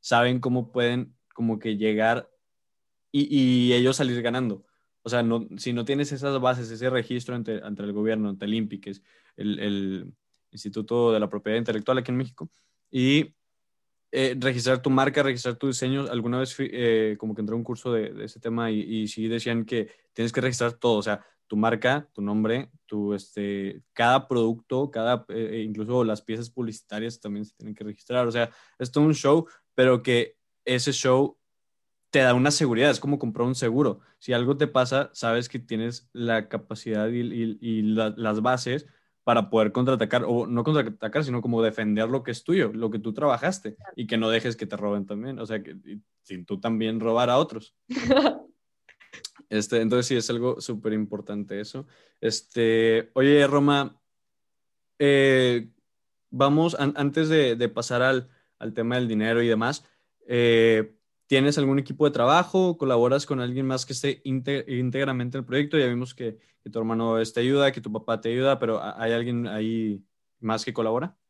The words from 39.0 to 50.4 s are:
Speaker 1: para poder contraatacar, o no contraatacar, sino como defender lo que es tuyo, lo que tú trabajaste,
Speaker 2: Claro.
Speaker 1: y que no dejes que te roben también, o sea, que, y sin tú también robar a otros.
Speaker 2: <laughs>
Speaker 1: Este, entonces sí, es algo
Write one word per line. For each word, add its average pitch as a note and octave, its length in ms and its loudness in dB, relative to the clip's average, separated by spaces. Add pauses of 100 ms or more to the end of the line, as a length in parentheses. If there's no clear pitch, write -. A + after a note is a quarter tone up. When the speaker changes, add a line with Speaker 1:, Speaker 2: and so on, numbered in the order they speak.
Speaker 1:
para A2+ 280 2
poder G#2+ 220 4
contraatacar, B2 540 2
o A#2+ 200 0
no A#2+ 180 -2
contraatacar, C#3 580 -2
sino B2 200 -4
como A#2 180 0
defender A2 480 0
lo C3 140 -2
que B2 80 -8
es A2+ 140 -10
tuyo, F3 280 2
lo A2 180 -4
que A2 80 -6
tú G#2+ 140 -6
trabajaste, C3+ 600 -2
Speaker 2:
Claro. - 200 -20
Speaker 1:
y A2+ 120 -8
que A2+ 100 -2
no A2 140 2
dejes A#2 260 0
que - 80 -8
te G2 140 -8
roben G2+ 260 -2
también, A2 340 -10
o A2+ 60 -10
sea, G#2+ 180 -8
que, D2+ 100 -16 (120)
y G2+ 160 -16 (220)
sin F2+ 240 -16
tú G2+ 120 -8
también A2+ 400 -2
robar A2+ 300 2
a B2 80 4
otros. A2+ 400 -2 (140)
Speaker 2:
<laughs> C4 600 0 (960)
Speaker 1:
Este, G#2+ 340 0
entonces B2 240 2
sí, C3 100 0
es A2+ 140 -2
algo A#2+ 320 -2